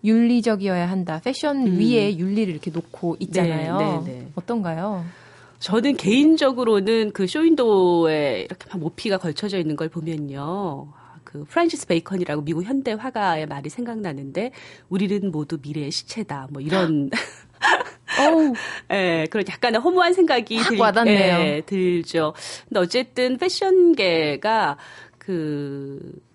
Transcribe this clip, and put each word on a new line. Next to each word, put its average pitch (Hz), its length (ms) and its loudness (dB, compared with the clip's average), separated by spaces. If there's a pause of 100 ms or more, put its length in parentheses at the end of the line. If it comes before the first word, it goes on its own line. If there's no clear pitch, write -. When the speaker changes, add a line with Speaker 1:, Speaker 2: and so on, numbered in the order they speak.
Speaker 1:
윤리적이어야 214 840 2
한다. 180 360 -4
패션 269 420 -2
Speaker 2:
음. 180 120 2
Speaker 1:
위에 214 380 2
윤리를 196 380 -2
이렇게 151 160 -8
놓고 165 500 -6
있잖아요. 165 580 -2
Speaker 2:
네, - 340 -2
네, 123 80 -12
네. 127 160 -16
Speaker 1:
어떤가요? 185 680 -6 (540)
Speaker 2:
저는 240 380 0
개인적으로는 226 1160 4
그 190 140 -2
쇼윈도에 180 1200 4
이렇게 - 220 -14
막 196 80 -8
모피가 185 400 -4
걸쳐져 185 400 -4
있는 156 180 -2
걸 160 140 -4
보면요. 151 1000 -8 (360)
그 147 200 -14
프란시스 330 420 -2
베이컨이라고 170 560 -2
미국 156 220 -4
현대 262 280 -4
화가의 202 540 -2
말이 143 240 -10
생각나는데, 202 800 -8 (400)
"우리는 196 420 0
모두 151 300 -6
미래의 143 280 -8
시체다." 147 600 -8
뭐 139 100 -10
이런 156 500 0
<laughs> - 800 -4 (280)
Speaker 1:
어우. 302 340 4 (380)
Speaker 2:
예, 170 380 0
그런 208 180 -2
약간의 233 320 0
허무한 349 320 4
생각이 285 460 2
Speaker 1:
확 226 120 2
Speaker 2:
들-, 226 80 2
Speaker 1:
와닿네요. 208 640 4
Speaker 2:
예, 151 240 0
들죠. 170 720 0 (340)
근데 214 120 0
어쨌든 247 580 0
패션계가 214 1400 2 (420)
그 143 840 -6 (340)